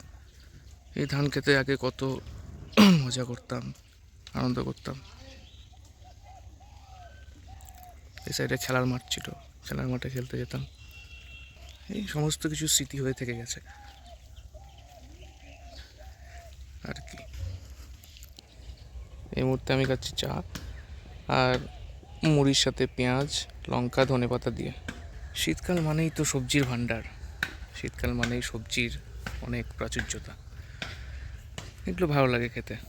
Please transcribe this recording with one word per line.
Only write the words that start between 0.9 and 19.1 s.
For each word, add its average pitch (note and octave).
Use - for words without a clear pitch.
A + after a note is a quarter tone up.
এই C#3+
ধান C#3+
ক্ষেতে C#3+
আগে C3+
কত B2+
<clears throat> F#3+
মজা B2
করতাম, B2
আনন্দ B2+
করতাম। C3
এই C#3+
সাইডে C3
খেলার B2+
মাঠ B2
ছিল, -
খেলার C3+
মাঠে B2+
খেলতে B2+
যেতাম। C3
এই G3+
সমস্ত D3+
কিছু D#3
স্মৃতি C#3+
হয়ে C3
থেকে A#2+
গেছে A#2
আর -
কি। -